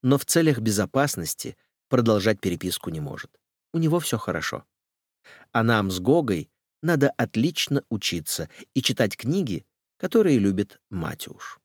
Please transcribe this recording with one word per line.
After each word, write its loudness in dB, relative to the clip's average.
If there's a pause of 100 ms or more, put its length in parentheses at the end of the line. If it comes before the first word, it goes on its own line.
но 4
в -2
целях 2
безопасности -2 (320)
продолжать 2
переписку -4
не -8
может. -12 (340)
У 0
него 2
всё -2
хорошо. -4 (840)
А 2
нам 2
с -4
Гогой 2 (320)
надо 4
отлично -2
учиться -6 (240)
и 0
читать 0
книги, -4 (320)
которые 2
любит 0
Матиуш. -10